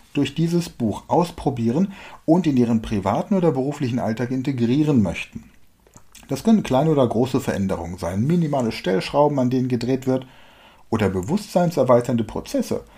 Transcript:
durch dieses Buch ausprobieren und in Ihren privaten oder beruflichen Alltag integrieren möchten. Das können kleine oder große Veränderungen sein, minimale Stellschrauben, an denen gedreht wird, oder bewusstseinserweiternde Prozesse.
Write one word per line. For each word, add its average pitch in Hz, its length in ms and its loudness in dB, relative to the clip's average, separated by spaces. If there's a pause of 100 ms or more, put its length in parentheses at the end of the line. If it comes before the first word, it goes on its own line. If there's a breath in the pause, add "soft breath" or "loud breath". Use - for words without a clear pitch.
(140)
durch 143 200 -2
dieses 170 360 0
Buch 107 380 -4
ausprobieren 143 840 0 (320 loud breath)
und 170 220 4
in 139 100 2
Ihren 117 240 2
privaten 110 540 -2
oder 170 180 2
beruflichen 131 460 -2
Alltag 113 320 -2
integrieren 131 720 2
möchten. - 420 -6 (840)
Das 135 140 -6
können 220 200 4
kleine 139 280 2
oder 139 160 4
große - 340 0
Veränderungen 92 580 -4
sein, 92 280 -2
minimale 143 460 0
Stellschrauben, 147 640 0
an 127 120 0
denen 127 180 0
gedreht 123 380 -2
wird, 131 200 0 (640 loud breath)
oder 113 220 0
bewusstseinserweiternde 127 1160 0
Prozesse. - 600 -6 (140)